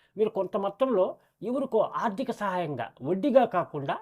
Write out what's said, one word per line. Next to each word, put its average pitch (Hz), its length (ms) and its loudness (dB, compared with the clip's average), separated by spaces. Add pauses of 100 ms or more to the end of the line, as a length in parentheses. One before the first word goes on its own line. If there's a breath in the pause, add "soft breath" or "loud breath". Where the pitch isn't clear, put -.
(160 soft breath)
మీరు 208 140 2
కొంత 190 280 -4
మొత్తంలో 196 480 2 (360 soft breath)
ఎవరికో 240 380 0 (220)
ఆర్థిక 226 300 -2
సహాయంగా, 175 540 -4 (160)
వడ్డీగా 190 440 4
కాకుండా 165 560 -2